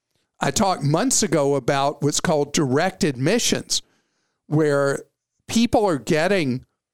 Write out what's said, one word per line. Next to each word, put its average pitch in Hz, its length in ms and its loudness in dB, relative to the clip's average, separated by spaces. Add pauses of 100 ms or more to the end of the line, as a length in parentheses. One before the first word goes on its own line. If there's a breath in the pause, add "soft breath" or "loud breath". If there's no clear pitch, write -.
(400)
I 147 100 0
talked 185 320 0
months 175 400 0
ago 143 320 0
about 139 480 -2
what's 147 180 0
called 147 320 0
direct 156 500 0
admissions, 151 800 -2 (640)
where 143 580 0 (420)
people 226 400 2
are 165 100 0
getting 151 680 -2 (280)